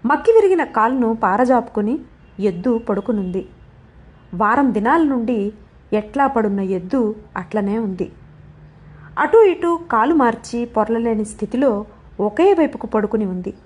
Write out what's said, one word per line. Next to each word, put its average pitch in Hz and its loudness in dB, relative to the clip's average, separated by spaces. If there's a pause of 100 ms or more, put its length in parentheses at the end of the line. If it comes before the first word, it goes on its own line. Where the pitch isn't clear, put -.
మక్కి 302 2
విరిగిన 381 4
కాలును 226 0
పారజాపుకుని 226 0 (400)
ఎద్దు 202 -2
పడుకునుంది. 196 -4 (880)
వారం 220 2
దినాల 262 2
నుండి 233 -2 (400)
ఎట్లా 214 -2
పడున్న 214 -2
ఎద్దు 196 -2 (220)
అట్లనే 202 -4
ఉంది. 190 -6 (1080)
అటూ 440 6
ఇటూ 339 2
కాలు 277 0
మార్చి 240 0
పొరలలేని 226 -2
స్థితిలో 214 -2 (340)
ఒకే 320 2
వైపుకు 294 0
పడుకుని 214 -2
ఉంది. 185 -8 (120)